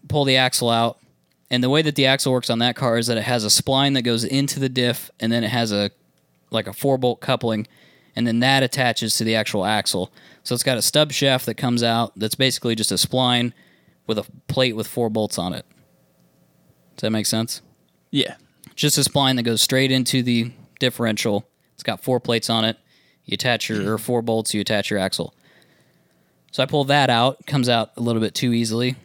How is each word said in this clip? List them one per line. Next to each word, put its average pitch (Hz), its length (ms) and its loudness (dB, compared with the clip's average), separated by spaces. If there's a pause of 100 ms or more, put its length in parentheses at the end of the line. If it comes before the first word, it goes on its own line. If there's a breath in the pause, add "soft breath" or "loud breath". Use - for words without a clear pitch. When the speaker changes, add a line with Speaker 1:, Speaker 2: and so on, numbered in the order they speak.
Speaker 1:
pull 147 160 2
the 131 120 4
axle 127 340 2
out. 117 260 2 (560)
And 123 120 2
the 127 60 2
way 156 120 4
that 151 140 0
the 135 100 4
axle 135 260 2
works 127 160 -2
on 117 120 0
that 120 160 0
car 117 200 0
is 117 120 0
that 117 100 0
it 107 60 -4
has 120 200 0
a 107 40 -2
spline 139 460 2
that 127 80 0
goes 117 200 0
into 139 380 -2
the 135 80 0
diff, 123 500 -2
and 113 140 -2
then 117 100 0
it 107 60 -4
has 117 240 -2
a, 101 180 0 (640)
like, 110 160 -2
a 104 40 -12
four 135 240 0
bolt 127 240 0
coupling, 113 460 -2 (480 soft breath)
and 117 100 -4
then 117 140 0
that 135 240 4
attaches 120 540 0
to 117 80 -2
the 110 100 0
actual 107 300 -2
axle. 98 480 -2 (320 loud breath)
So 123 100 -4
it's 123 80 -4
got 127 160 0
a 101 40 -2
stub 151 280 2
shaft 135 360 0
that 113 100 -4
comes 120 260 0
out 117 340 0
that's 107 200 -4
basically 123 400 0
just 107 160 -2
a - 20 -2
spline 123 580 0 (540 soft breath)
with 110 100 -2
a 101 100 -6 (200)
plate 127 300 0
with 113 100 -4
four 117 240 -4
bolts 107 280 -2
on 90 140 -4
it. - 140 -10 (1300)
Does - 80 -18
that 107 80 -2
make 110 160 -2
sense? 113 360 -2 (500)
Speaker 2:
Yeah. - 240 -2 (400)
Speaker 1:
Just 147 200 2
a 147 40 2
spline 135 340 2
that 120 80 0
goes 117 180 0
straight 131 300 2
into 131 320 2
the 120 300 0 (260)
differential. 110 680 -2 (260)
It's - 80 -20
got - 180 -4
four 127 200 0
plates 117 280 -2
on 113 160 0
it. 110 120 -2 (480 soft breath)
You - 100 -6
attach 117 340 -2
your, 107 260 -2
or 107 40 -4
four 120 240 -2
bolts, 110 320 -2
you 107 60 0
attach 101 280 -2
your 101 120 -2
axle. - 340 -4 (1160 soft breath)
So 135 100 -2
I 131 40 2
pull 143 180 0
that 139 260 4
out, 120 360 2
comes 131 220 0
out 117 280 2
a - 40 -10
little 117 220 0
bit 107 140 -2
too 123 160 0
easily. 117 420 0 (100)